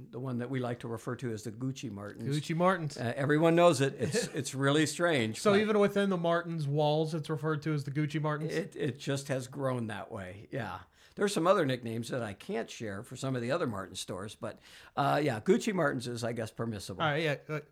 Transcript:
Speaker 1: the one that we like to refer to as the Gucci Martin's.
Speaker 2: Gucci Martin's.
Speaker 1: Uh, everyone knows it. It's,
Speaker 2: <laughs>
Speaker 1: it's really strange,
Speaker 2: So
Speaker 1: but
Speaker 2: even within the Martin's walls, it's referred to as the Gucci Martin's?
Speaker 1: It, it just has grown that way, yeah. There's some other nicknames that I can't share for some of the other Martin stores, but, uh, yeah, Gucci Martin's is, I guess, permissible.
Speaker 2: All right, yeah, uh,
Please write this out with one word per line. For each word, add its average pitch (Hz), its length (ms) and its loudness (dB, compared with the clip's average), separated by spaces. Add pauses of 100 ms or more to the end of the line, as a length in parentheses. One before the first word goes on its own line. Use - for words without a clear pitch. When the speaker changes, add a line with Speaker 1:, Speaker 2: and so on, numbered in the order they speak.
(120)
Speaker 1:
the 123 60 -10
one 127 200 -4
that 120 100 -4
we 131 120 -2
like 123 180 -4
to 120 100 -10
refer 117 280 -6
to 120 140 -4
as 107 120 -6
the 117 100 -8
Gucci 131 400 -6
Martin's. 104 480 -6
Speaker 2:
Gucci 160 160 -4
Martin's. 175 400 2
Speaker 1:
Uh, 120 180 -2
everyone 151 400 4
knows 170 280 8
it. 139 180 2
It's, 160 280 0
Speaker 2:
<laughs> - 60 -12
Speaker 1:
it's - 200 -4
really 139 320 4
strange, 143 560 2
Speaker 2:
So 208 100 6
Speaker 1:
but 202 80 6
Speaker 2:
even 214 180 4
within 202 300 4
the 190 80 2
Martin's 170 500 0
walls, 151 460 2
it's 160 160 -4
referred 156 340 -2
to 156 120 0
as 143 100 -2
the 147 60 -6
Gucci 151 300 0
Martin's? 151 340 -2
Speaker 1:
It, 160 220 -2
it 139 220 -2
just 139 300 -4
has 131 180 -2
grown 127 420 -2
that 101 220 -8
way, 95 400 -10
yeah. 104 280 -6 (380)
There's 202 180 0
some 160 120 2
other 185 200 6
nicknames 117 420 -4
that 127 140 -4
I 107 100 -6
can't 208 380 -8
share 104 320 -8
for 127 120 -14
some 131 220 -4
of 120 60 -2
the 117 100 -4
other 170 140 0
Martin 95 280 -6
stores, 101 400 -8
but, - 240 -10 (380)
uh, 143 260 2
yeah, 123 180 0
Gucci 220 340 4
Martin's 143 340 0
is, 120 160 -6
I 117 80 -2
guess, 113 180 -4
permissible. 107 520 -6
Speaker 2:
All 156 80 2
right, 147 120 0
yeah, 147 120 2 (160)
uh, 151 100 -4 (120)